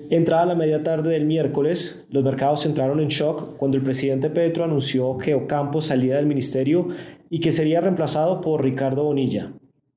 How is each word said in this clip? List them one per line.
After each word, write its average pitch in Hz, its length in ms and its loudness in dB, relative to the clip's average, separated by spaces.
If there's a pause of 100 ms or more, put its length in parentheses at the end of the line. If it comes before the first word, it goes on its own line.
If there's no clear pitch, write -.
Entrada 165 360 4
la 175 100 0
media 156 280 0
tarde 160 260 0
del 156 160 0
miércoles, 151 840 0
los 135 140 0
mercados 139 420 0
entraron 147 360 0
en 143 80 0
shock - 480 -2
cuando 139 180 0
el 135 80 0
presidente 135 460 0
Petro 165 340 0
anunció 131 540 0
que 147 160 0
Ocampo 143 480 -2
salía 131 340 0
del 147 120 2
ministerio 139 600 0 (420)
y 165 120 -2
que 165 100 2
sería 160 300 2
reemplazado 175 580 0
por 151 240 0
Ricardo 135 400 0
Bonilla. 131 480 -2 (460)